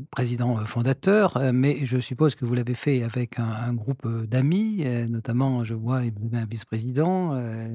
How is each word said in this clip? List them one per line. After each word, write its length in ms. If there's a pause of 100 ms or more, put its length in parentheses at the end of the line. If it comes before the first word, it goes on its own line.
président, 480
euh, 80
fondateur, 720
euh, 160
mais 320
je 140
suppose 340
que 100
vous 120
l'avez 180
fait 300
avec 340
un, 80
un 260
groupe, 360
euh, 180
d'amis, 580
euh, 220
notamment, 580
je 120
vois, 240
vous 340
avez 80
un 60
vice-président, 880
euh, 400